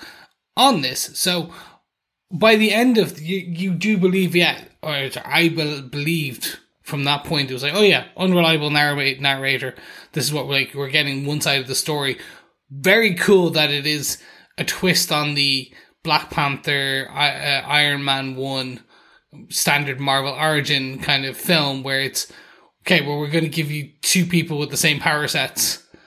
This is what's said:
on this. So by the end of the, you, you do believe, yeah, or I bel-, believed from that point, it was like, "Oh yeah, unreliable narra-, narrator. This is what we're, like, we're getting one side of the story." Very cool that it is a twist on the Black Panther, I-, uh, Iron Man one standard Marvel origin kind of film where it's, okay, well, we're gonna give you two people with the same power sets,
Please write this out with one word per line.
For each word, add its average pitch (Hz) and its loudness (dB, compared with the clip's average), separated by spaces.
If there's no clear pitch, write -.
on 233 4
this. - -6
So 180 -2
by 220 6
the 214 4
end 233 4
of 185 2
the, 151 -14
you, 180 -4
you 175 -4
do 202 0
believe, 180 2
yeah, 165 2
or 139 -4
I 165 4
bel-, 151 -4
believed 147 -4
from 143 -4
that 143 0
point, 139 -2
it - -6
was 127 -8
like, 147 -2
"Oh 208 4
yeah, 165 4
unreliable 165 2
narra-, 143 2
narrator. 135 -2
This 143 -2
is 147 -2
what 139 -4
we're, 143 -2
like, 135 0
we're 139 -6
getting 143 0
one 147 -2
side 139 0
of 123 -8
the 131 -4
story." 143 -2
Very 190 2
cool 180 4
that 151 2
it 143 -4
is 151 -2
a 151 -6
twist - 0
on 147 0
the 135 -2
Black 151 0
Panther, 139 -2
I-, 143 0
uh, 139 -2
Iron 143 2
Man 135 -2
one 131 -6
standard 143 0
Marvel 135 0
origin 139 0
kind 135 0
of 131 -8
film 143 0
where 135 0
it's, - -4
okay, 170 2
well, 147 -4
we're 147 -4
gonna 160 0
give 151 -2
you 147 -8
two 180 2
people 156 0
with 147 -4
the 143 -4
same 151 2
power 151 0
sets, - -4